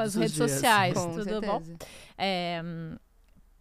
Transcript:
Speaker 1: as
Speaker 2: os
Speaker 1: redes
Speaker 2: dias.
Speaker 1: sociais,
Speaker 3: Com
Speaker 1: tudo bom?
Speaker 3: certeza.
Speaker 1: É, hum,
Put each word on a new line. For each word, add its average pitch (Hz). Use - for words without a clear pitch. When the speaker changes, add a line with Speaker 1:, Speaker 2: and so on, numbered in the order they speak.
Speaker 1:
as 220
Speaker 2:
os 185
Speaker 1:
redes 220
Speaker 2:
dias. -
Speaker 1:
sociais, 202
Speaker 3:
Com 175
Speaker 1:
tudo 208
bom? 202
Speaker 3:
certeza. 165
Speaker 1:
É, 175
hum, 165